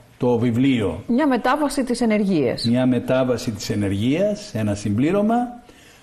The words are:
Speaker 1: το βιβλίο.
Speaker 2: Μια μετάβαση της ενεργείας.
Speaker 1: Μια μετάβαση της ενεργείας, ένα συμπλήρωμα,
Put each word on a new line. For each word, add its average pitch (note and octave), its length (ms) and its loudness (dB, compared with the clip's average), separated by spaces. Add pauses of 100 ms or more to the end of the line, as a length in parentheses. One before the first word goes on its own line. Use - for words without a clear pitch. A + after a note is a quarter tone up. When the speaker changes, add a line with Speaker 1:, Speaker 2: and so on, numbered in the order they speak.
(180)
Speaker 1:
το B2 200 2
βιβλίο. A2+ 720 0
Speaker 2:
Μια C4 200 2
μετάβαση C4+ 560 0
της A#3+ 180 -4
ενεργείας. G3 640 0
Speaker 1:
Μια B2 200 2
μετάβαση B2+ 680 0
της G2 180 -8
ενεργείας, B2 840 -2
ένα G#2 220 -2
συμπλήρωμα, G3+ 880 0 (420)